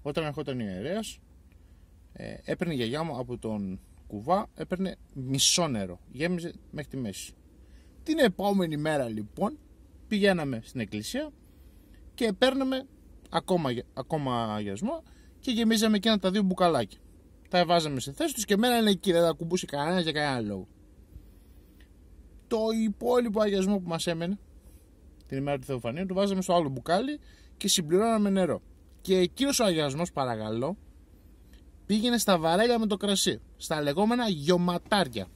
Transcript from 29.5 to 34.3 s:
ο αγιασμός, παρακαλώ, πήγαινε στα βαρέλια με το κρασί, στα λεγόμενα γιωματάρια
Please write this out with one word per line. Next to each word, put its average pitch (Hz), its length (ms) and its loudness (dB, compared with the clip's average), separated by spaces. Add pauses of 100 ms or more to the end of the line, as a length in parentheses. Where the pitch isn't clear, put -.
ο 254 40 4
αγιασμός, 156 480 0
παρακαλώ, 120 680 -2 (1080)
πήγαινε 233 320 2
στα 202 200 6
βαρέλια 196 420 4
με 226 60 2
το 202 120 0
κρασί, 190 440 2 (160)
στα 156 240 -4
λεγόμενα 214 480 2
γιωματάρια 175 1080 0